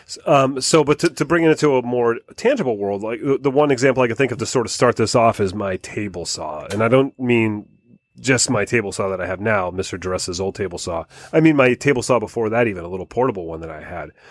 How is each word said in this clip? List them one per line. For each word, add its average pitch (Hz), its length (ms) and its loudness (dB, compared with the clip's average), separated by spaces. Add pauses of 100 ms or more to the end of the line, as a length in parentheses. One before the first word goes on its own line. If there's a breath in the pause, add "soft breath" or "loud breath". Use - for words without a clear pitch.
S-, - 200 -16
um, 135 360 2
so, 156 220 4
but 143 160 0
to, 170 100 0
to 151 160 -4
bring 165 180 2
it 160 60 6
into 151 280 4
a 127 40 2
more 120 380 0 (160)
tangible 202 420 0
world, 101 260 -4
like, 110 180 -6
the, 139 160 0
the 135 140 -2
one 147 200 4
example 131 320 2
I 123 40 4
can 113 80 -6
think 127 160 0
of 110 80 -6
to 110 60 -4
sort 117 200 0
of - 60 -8
start 123 260 2
this 113 180 2
off 113 240 4
is 95 140 0
my 98 240 -4
table 92 480 -10
saw. 76 420 -8
And 101 160 -2
I 113 40 4
don't 135 320 2
mean 113 480 0 (520)
just 123 300 0
my 110 140 0
table 101 300 -2
saw 98 160 -4
that 95 100 -4
I 87 80 -6
have 92 140 -8
now, 104 300 0
Mister 92 260 -6
Duresa's 90 420 -6
old 95 160 -4
table 90 220 -6
saw. 82 260 -6 (300 loud breath)
I 160 80 4
mean 160 160 6
my 127 160 4
table 127 280 0
saw 123 180 2
before 107 300 -4
that, 117 180 2
even 90 180 -6
a - 20 -12
little 92 180 -8
portable 110 420 -2
one 82 140 -10
that 80 100 -12
I 78 100 -14
had. 80 300 -12 (200 loud breath)